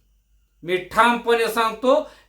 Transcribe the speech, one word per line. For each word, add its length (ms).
मी 140
ठामपणे 680
सांगतो, 640